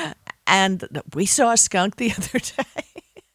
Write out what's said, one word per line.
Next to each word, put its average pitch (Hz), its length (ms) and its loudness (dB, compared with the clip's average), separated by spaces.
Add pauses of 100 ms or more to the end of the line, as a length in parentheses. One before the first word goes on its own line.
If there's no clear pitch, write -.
(460)
And 190 560 2 (120)
we 180 120 0
saw 233 260 4
a 226 60 4
skunk 190 380 2
the 233 160 -2
<laughs> - 40 -6
other 214 220 -4
day. - 640 -8 (320)